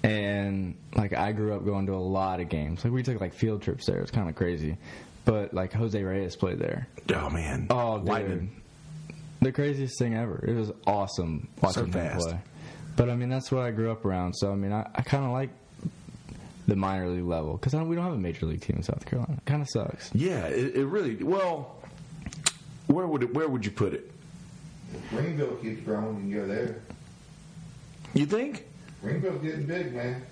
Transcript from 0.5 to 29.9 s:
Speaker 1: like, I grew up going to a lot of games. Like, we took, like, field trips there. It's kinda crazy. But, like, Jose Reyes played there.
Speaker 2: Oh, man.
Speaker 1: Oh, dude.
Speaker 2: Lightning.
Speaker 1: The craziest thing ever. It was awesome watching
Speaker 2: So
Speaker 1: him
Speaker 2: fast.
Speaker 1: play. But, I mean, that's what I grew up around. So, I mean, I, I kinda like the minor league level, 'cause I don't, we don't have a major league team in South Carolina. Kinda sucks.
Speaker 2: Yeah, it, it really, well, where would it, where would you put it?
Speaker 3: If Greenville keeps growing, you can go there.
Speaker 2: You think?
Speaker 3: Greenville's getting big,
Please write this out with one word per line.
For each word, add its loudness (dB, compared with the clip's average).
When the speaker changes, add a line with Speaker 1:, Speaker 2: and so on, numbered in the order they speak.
Speaker 1:
like, 4
I 4
grew 2
up -2
going 2
to 2
a 0
lot 2
of -2
games. 0
Like, 4
we 2
took, 0
like, -2
field 2
trips 0
there. 2
It's -4
kinda 2
crazy. 2
But, 4
like, 2
Jose 2
Reyes 0
played 2
there. -2
Speaker 2:
Oh, 0
man. -2
Speaker 1:
Oh, 0
dude. 0
Speaker 2:
Lightning. -2
Speaker 1:
The 6
craziest 0
thing 4
ever. 0
It 4
was 0
awesome 2
watching 6
Speaker 2:
So 2
Speaker 1:
him -2
Speaker 2:
fast. 0
Speaker 1:
play. -2
But, 6
I 2
mean, 2
that's 0
what 4
I 2
grew 2
up -2
around. 2
So, 2
I 2
mean, 2
I, 0
I 0
kinda 4
like 0
the 6
minor 0
league 0
level, 0
'cause 0
I 2
don't, 0
we 0
don't 0
have 0
a 0
major -2
league -2
team 0
in -2
South -2
Carolina. -2
Kinda 2
sucks. -2
Speaker 2:
Yeah, 2
it, 2
it 4
really, 0
well, 0
where 4
would 2
it, 0
where 4
would 2
you 2
put 2
it? -8
Speaker 3:
If -10
Greenville 0
keeps -6
growing, 0
you -4
can -2
go -
there. -2
Speaker 2:
You 6
think? 0
Speaker 3:
Greenville's 0
getting -2
big, -2